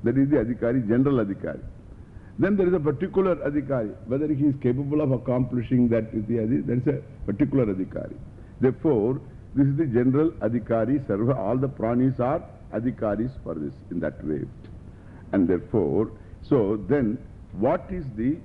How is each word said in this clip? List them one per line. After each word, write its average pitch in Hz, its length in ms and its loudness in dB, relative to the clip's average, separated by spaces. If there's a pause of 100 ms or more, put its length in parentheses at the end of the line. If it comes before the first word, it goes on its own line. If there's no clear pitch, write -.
That 120 140 2
is 139 120 4
the 147 80 4
adhikari, 117 500 0
general 123 380 4
adhikari. 80 360 -6 (760)
Then 196 180 4
there 190 120 4
is 175 60 4
a 185 60 2
particular 170 580 2
adhikari. 135 580 -2 (120)
Whether 143 200 0
he 147 180 2
is 139 160 4
capable 139 400 2
of 143 100 2
accomplishing 123 760 2
that 110 240 2
ityadi, 113 540 0
that 120 100 0
is 127 100 0
a - 380 -4
particular 131 400 2
adhikari. 95 500 -4 (460)
Therefore, 131 580 2 (360)
this 139 120 6
is 139 100 0
the 165 80 2
general 131 440 4 (120)
adhikari, 113 680 0
sarva, 113 280 2
all 113 220 0
the 131 120 0
pranis 127 500 0
are 139 240 0 (300)
adhikaris 113 580 -2 (120)
for 82 120 -6
this, 71 180 -6 (180)
in 87 80 -4
that 76 260 -4
way. 76 160 -2 (920)
And 92 160 4
therefore, 90 640 2 (360)
so 107 400 2
then, 123 300 2 (360)
what 127 380 0
is 180 120 -6 (120)
the 127 300 0